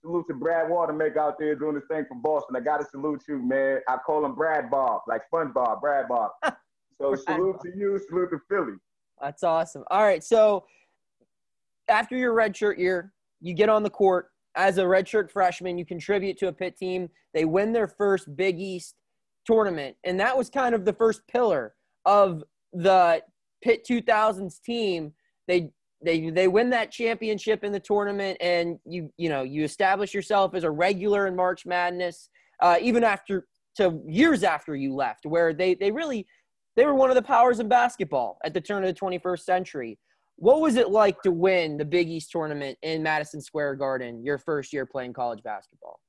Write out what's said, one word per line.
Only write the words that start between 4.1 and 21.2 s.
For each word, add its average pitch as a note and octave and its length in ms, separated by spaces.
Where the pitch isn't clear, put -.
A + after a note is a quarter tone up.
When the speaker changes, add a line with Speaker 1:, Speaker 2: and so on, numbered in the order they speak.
Speaker 1:
him C3+ 100
Brad D3+ 360
Bob, C3 360
like A2+ 240
SpongeBob, B2 520
Brad C#3 260
Bob. A#2 220
Speaker 2:
<laughs> - 140
Speaker 1:
So C#3 120
Speaker 2:
Brad C3+ 140
Speaker 1:
salute F3 300
Speaker 2:
Bob. - 80
Speaker 1:
to F3+ 140
you, G3 220
salute F3+ 320
to D#3 80
Philly. D#3 260
Speaker 2:
That's C#3 220
awesome. E3 480
All G3 140
right, F#3 180
so G#3+ 440
after A3 280
your B3 180
redshirt G#3+ 440
year, F3+ 340
you E3+ 140
get G#3 140
on G#3+ 140
the G3+ 80
court. F#3 380
As F#3+ 240
a F#3+ 60
redshirt F#3+ 460
freshman, F3+ 480
you E3+ 80
contribute F#3+ 520
to F#3+ 100
a E3+ 40
Pitt F#3 240
team. F#3 320
They D#3+ 120
win G3 280
their A3+ 160
first F#3+ 480
Big F3+ 240
East F#3 340
tournament, F#3 580
and F#3 160
that B3+ 160
was B3+ 140
kind B3 240
of G3 100
the G3+ 80
first A3+ 340